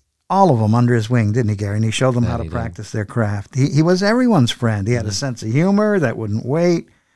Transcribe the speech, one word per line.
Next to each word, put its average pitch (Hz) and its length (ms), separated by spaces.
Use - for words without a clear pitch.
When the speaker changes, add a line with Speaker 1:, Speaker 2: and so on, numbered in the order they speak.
Speaker 1:
all 190 240
of 120 80
them 107 140
under 120 220
his 107 140
wing, 117 240
didn't 107 180
he, 104 40
Gary? 101 200
And 110 100
he 110 60
showed 131 240
them 120 80
Speaker 2:
That 117 80
Speaker 1:
how 117 60
to 113 60
Speaker 2:
he 82 60
did. - 40
Speaker 1:
practice 113 380
their 107 140
craft. 104 500
He, 131 140
he 143 140
was 180 200
everyone's 220 480
friend. 104 360
He 120 80
had 117 100
a 110 40
Speaker 2:
Mm-hmm. 101 40
Speaker 1:
sense 120 300
of 110 80
humor 202 480
that 123 180
wouldn't 107 300
wait, 170 400